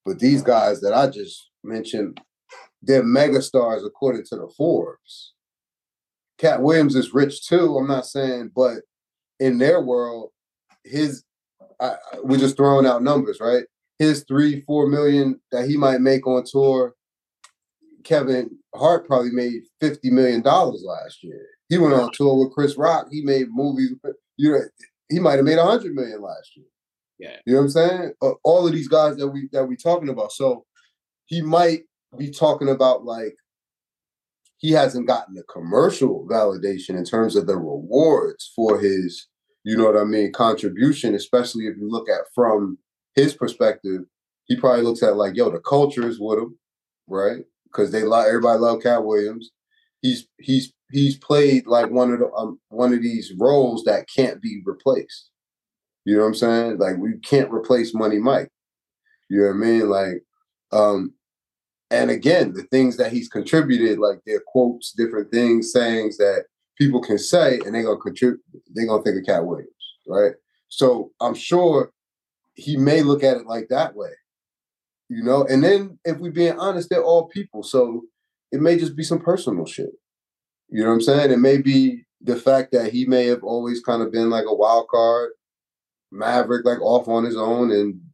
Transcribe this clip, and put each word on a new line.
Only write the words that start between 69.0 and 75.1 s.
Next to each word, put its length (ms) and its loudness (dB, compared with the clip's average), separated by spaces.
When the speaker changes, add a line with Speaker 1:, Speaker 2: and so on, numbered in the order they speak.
Speaker 1:
think 140 0
of 80 -6
Cat 200 0
Williams, 240 -8
right? 260 0
So 440 0
I'm 140 -4
sure 560 0
he 200 -6
may 260 2
look 220 2
at 140 2
it 80 -12
like 240 -10
that 260 -2
way, 140 -12
you 140 -8